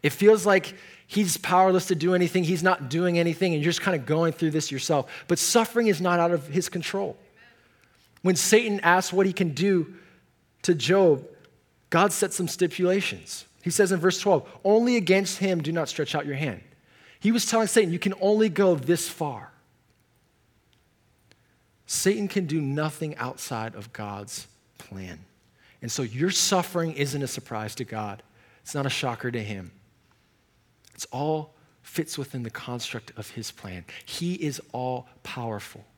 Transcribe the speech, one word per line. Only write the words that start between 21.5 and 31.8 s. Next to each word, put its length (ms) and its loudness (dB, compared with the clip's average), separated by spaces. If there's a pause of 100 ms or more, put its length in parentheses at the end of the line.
Satan 420 0
can 180 -2
do 160 -2
nothing 540 -4
outside 600 -8
of 180 -16
God's 540 -12 (320)
plan. 440 -16 (580)
And 80 -10
so 120 -4
your 300 -2
suffering 600 0
isn't 280 -2
a 60 -4
surprise 480 -8
to 100 -8
God. 360 -8 (420)
It's 120 -14
not 100 -2
a 40 0
shocker 420 -4
to 100 -6
him. 300 -10 (1400)
All 420 -4 (280)